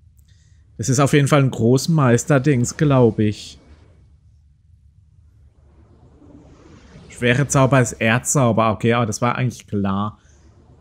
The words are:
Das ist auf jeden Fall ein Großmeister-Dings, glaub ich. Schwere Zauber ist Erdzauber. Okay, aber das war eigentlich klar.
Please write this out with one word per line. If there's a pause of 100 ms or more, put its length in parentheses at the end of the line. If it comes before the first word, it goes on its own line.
(760)
Das
ist
auf
jeden
Fall
ein
Großmeister-Dings,
glaub
ich. (3500)
Schwere
Zauber
ist
Erdzauber.
Okay,
aber
das
war
eigentlich
klar. (600)